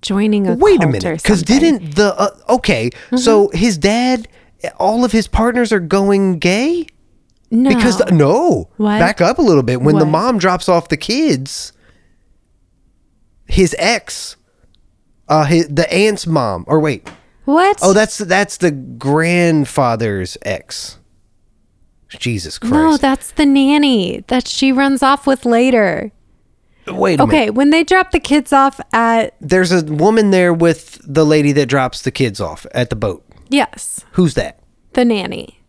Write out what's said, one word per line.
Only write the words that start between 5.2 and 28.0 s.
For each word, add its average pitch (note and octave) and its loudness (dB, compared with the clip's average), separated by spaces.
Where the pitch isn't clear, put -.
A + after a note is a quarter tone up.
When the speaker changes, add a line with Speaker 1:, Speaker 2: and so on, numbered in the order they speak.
Speaker 2:
partners A#3 0
are G#3 0
going G3 0
gay? C4+ -2
Speaker 1:
No. B3 2
Speaker 2:
Because A#3 2
the, B3+ 2
no. E3 2
Speaker 1:
What? G#3+ -2
Speaker 2:
Back F#3 0
up F#3+ 2
a F4+ 0
little E3+ 4
bit. B2 -2
When D3+ 2
the D#3 4
Speaker 1:
What? D3+ 0
Speaker 2:
mom G#3+ 0
drops F3+ 0
off E3+ 0
the D#3 -2
kids, A3 -4
his F3+ 2
ex, - -6
uh, D3+ 2
his, D#3+ 2
the D#3 -2
aunt's G3+ 0
mom, A#2 -2
or D#3 2
wait. D3+ -4
Speaker 1:
What? F4+ 2
Speaker 2:
Oh, F#3+ 4
that's, G#3+ 0
that's G3 -2
the F3 0
grandfather's C3+ -2
ex. - -10
Jesus G2+ -8
Christ. A#3 -6
Speaker 1:
No, D#4 2
that's C4+ -2
the D4+ 0
nanny C#4 0
that B3 -2
she - 0
runs C4+ 0
off C#4 0
with C4+ 0
later. A#3 2
Speaker 2:
Wait F#3+ -2
a - 4
Speaker 1:
Okay, D4+ 2
Speaker 2:
minute. G#3+ -2
Speaker 1:
when C#4 2
they E4 2
drop F#4 0